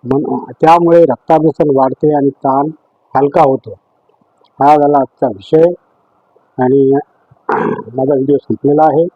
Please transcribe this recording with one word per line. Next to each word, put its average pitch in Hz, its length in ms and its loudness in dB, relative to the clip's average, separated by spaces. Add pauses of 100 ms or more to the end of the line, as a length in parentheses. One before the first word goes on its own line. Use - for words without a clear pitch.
म्हण-, 131 560 -6
त्यामुळे 170 420 4
रक्ताभिसरण 156 720 0
वाढते 135 400 -2
आणि 139 140 0 (140)
ताण 139 260 -2 (440)
हलका 143 280 0
होतो. 131 280 -2 (880)
हा 143 180 4
झाला 143 240 2
आजचा - 260 -6
विषय 156 460 0 (880)
आणि 135 320 0 (580)
<clears throat> 135 460 -6
माझा 135 200 -2
व्हिडिओ 135 220 -2
संपलेला 139 460 -2
आहे. 156 220 0 (120)